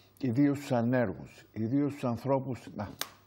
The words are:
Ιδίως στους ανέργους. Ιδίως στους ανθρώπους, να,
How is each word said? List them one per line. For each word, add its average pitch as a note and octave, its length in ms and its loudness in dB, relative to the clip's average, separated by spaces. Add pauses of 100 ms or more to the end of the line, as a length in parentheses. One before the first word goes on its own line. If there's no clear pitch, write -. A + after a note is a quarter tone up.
(200)
Ιδίως C3+ 360 4
στους C#3 160 -6
ανέργους. A#2 800 0
Ιδίως B2+ 380 0
στους C#3+ 140 -6
ανθρώπους, C3 720 -2
να, G2+ 140 -6 (360)